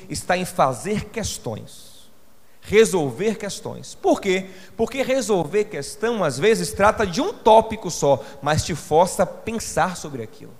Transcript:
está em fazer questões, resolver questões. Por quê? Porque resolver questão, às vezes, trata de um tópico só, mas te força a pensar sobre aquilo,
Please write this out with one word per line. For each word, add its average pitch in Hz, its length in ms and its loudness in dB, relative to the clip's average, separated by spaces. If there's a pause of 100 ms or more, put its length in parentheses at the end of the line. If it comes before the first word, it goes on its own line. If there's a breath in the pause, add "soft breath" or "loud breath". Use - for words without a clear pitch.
está 180 300 -2
em 185 60 -2
fazer 156 600 0
questões, - 1000 -10 (520 soft breath)
resolver 180 720 2
questões. 123 640 -12
Por 370 240 2
quê? 190 300 -2 (260 loud breath)
Porque 226 260 -2
resolver 208 600 0
questão, 208 580 -4
às 139 160 0
vezes, 180 340 2
trata 214 320 2
de 185 160 -4
um 370 120 0
tópico 220 580 4
só, 143 320 2 (180 loud breath)
mas 151 240 0
te 160 120 -6
força 180 480 2
a - 20 -10
pensar 185 680 -4
sobre 139 260 -10
aquilo, 113 380 -16